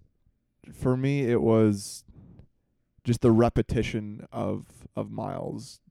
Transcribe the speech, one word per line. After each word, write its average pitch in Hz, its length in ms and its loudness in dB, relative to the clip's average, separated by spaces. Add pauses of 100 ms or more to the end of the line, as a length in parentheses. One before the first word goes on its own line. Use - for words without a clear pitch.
(720)
for 127 240 -2
me, 135 340 0
it 117 120 2
was 110 640 2 (960)
just 120 180 0
the 120 100 6
repetition 110 1000 0
of, 101 340 -6 (300)
of 104 160 -8
miles 101 800 -10